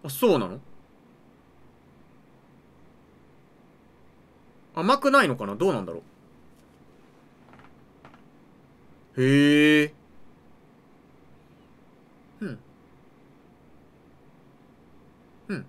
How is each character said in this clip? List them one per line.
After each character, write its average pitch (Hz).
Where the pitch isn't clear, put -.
あ、 151
そ 202
う 127
な 95
の？ 98
甘 208
く 277
な 269
い 170
の 131
か 107
な？ 101
ど 170
う 165
な 107
ん 92
だ 85
ろ 82
う。 131
へ 147
え。 147
う 214
ん。 120
う 202
ん。 127